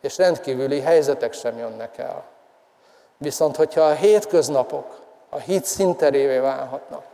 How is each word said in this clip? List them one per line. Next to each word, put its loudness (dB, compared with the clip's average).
és -8
rendkívüli 0
helyzetek 2
sem -6
jönnek -10
el. -10
Viszont, -2
hogyha 0
a 6
hétköznapok 2
a -8
hit -2
színterévé 2
válhatnak -4